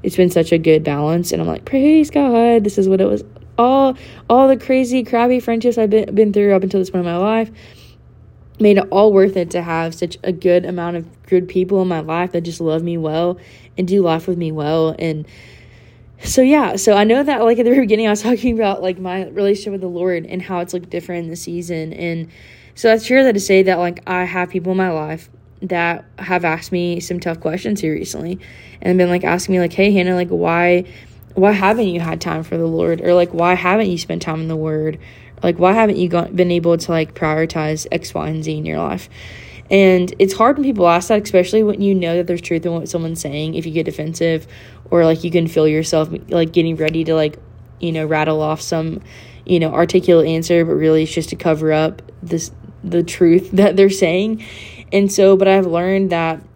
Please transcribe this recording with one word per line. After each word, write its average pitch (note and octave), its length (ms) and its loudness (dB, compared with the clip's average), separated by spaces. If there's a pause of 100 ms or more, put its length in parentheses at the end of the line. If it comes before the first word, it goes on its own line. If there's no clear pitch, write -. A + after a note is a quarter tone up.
It's F#3+ 120 -4
been F3+ 140 4
such E3 220 0
a E3 60 4
good D#3+ 260 4
balance, D3+ 480 -2
and E2 100 -4
I'm E2 60 -2
like, - 180 -6
"Praise D4 440 2
God, A#3 540 2
this G3+ 140 -2
is F#3+ 100 2
what F#3+ 140 2
it G3 40 4
was." - 180 -2 (340)
All, C4 380 4 (340)
all C4 180 6
the C4+ 100 4
crazy, C4 460 0
crappy A#3+ 360 2
friendships A#3 380 -2
I've A3 120 2
been, G#3+ 260 0
been G#3 180 4
through G3+ 220 4
up F#3+ 80 2
until F#3+ 160 -2
this F#3 100 -2
point F3+ 160 -4
in E3+ 60 -4
my E3+ 60 -4
life A3 340 -2 (1080)
made G#3 180 6
it F#3+ 140 0
all G#3 200 6
worth G3 240 4
it E3+ 160 -2
to F3 100 -4
have E3 320 -4
such E3 300 -8
a F#3 80 -4
good F3 340 2
amount F3 300 -6
of E3 100 -8 (180)
good F3+ 240 0
people F#3 340 0
in F#3 60 0
my E3 120 -2
life E3 320 -4
that E3+ 100 -2
just E3 200 -10
love D#3+ 220 -2
me E3+ 140 -4
well E3 400 -2 (400)
and F#3 100 -2
do G3 140 2
life E3 260 0
with F3 100 -2
me E3 140 -4
well. D#3 460 -2
And D#3 300 -6 (960)
so, - 180 2
yeah, C4+ 340 4
so G3+ 200 4
I G#3 80 4
know A#3+ 200 2
that, C4+ 200 0
like, A#3 160 4
at A#3 60 2
the A#3+ 60 4
very C4+ 100 6
beginning, A3 260 2
I G#3 40 2
was G#3 100 -2
<laughs> - 20 -12
talking A#3+ 300 0
about, G#3 280 -2
like, F#3 180 -4
my F#3 280 -6
relationship G3+ 460 -2
with F#3+ 80 -8
the F#3 60 -8
Lord F3 400 -4
and F#3 140 -8
how F3+ 180 -6
it's, F3+ 140 -8
like, E3+ 160 -8
different F3 360 -8
in D#3+ 60 -10
the E3+ 40 -10
season. E3+ 580 -8
And E3 360 -8 (460)
so A3+ 160 2
I A3+ 80 4
share B3+ 240 2
that B3 100 4
to G3+ 60 0
say F#3+ 240 4
that, F#3 160 2
like, F3 280 -4
I F3+ 160 -2
have F3+ 260 -4
people F#3 220 -6
in F#3 60 -2
my F#3 140 0
life D#3 380 -8 (340)
that E3+ 420 -4 (120)
have F3+ 280 -2
asked E3 260 -4
me F3 280 -4
some F3 200 -8
tough E3 200 -6
questions F#3+ 420 -6
here D#3 120 -2
recently F3 460 -8 (420)
and F3+ 160 0
been, F3+ 120 2
like, F3+ 140 -2
asking F3+ 300 -2
me, F3+ 60 2
like, F3 140 -2
"Hey, G3+ 180 2
Hannah, F#3 240 2
like, F3+ 140 -2
why, F3 560 2 (500)
why G3 160 4
haven't G3+ 360 0
you F3 120 -2
had E3 200 -6
time E3 240 -6
for E3+ 140 -6
the E3 80 -2
Lord?" E3+ 360 -2
Or, F3 120 2
like, F3 200 4
"Why F3 200 2
haven't F#3 360 0
you F3 80 -4
spent E3 260 -8
time D#3+ 180 -6
in D#3+ 60 -6
the D#3+ 80 -4
Word?" D#3 420 -4 (460)
Like, E3+ 160 0
"Why F3+ 140 4
haven't A3 240 2
you F3 120 0
go-, E3+ 240 -2
been F3+ 180 2
able E3+ 260 2
to, E3 140 -6
like, D#3+ 220 -2
prioritize D#3 800 -4
X, E3 220 -8
Y, D#3 140 -6
and D#3 160 -6
Z D#3 140 -6
in D#3 80 -8
your D#2 140 -6
life?" E2 280 -6 (640)
And F#3 480 4
it's F#3+ 160 2
hard C4+ 240 2
when D4 60 -2
people G#3 240 2
ask E3+ 220 2
that, G#3+ 120 2
especially G3+ 400 2
when G#3 180 0
you G3 140 2
know F3 240 0
that F3 80 -2
there's E3+ 160 -4
truth E3+ 240 -4
in E3+ 60 -2
what E3 180 -6
someone's E3 320 -6
saying. D3+ 320 -6
If E3 140 -6
you D#3+ 40 -8
get D#3+ 140 -2
defensive, D#3+ 600 -4 (420)
or, E3+ 160 4
like, D#3+ 180 2
you F3 60 -4
can E3+ 180 0
feel D#3 200 2
yourself, D#3 420 0 (200)
like, E3 240 0
getting E3 220 0
ready D#3+ 280 -2
to, D#3+ 100 -2
like, D3+ 240 0 (420)
you E3+ 120 -4
know, D#3+ 140 -4
rattle D#3 360 -2
off D#3 200 -4
some, D#3+ 400 -6 (440)
you F3+ 140 2
know, D#3+ 120 0
articulate E3+ 560 2
answer, E3 380 0
but E3 80 -2
really D#3 300 2
it's D#3+ 100 -6
just E3 160 -6
to E3+ 60 -8
cover D#3 360 -2
up D#3 300 0 (220)
this, E3 280 -6 (320)
the E3+ 200 0
truth F3 480 2
<laughs> - 20 -6
that F#3+ 240 4
they're G3 140 6
saying. G3 520 -2 (480)
And G3+ 180 2
so, G3 280 6
but F#3+ 100 2
I've F#3+ 200 4
learned F#3 420 0
that E3 320 -2 (140)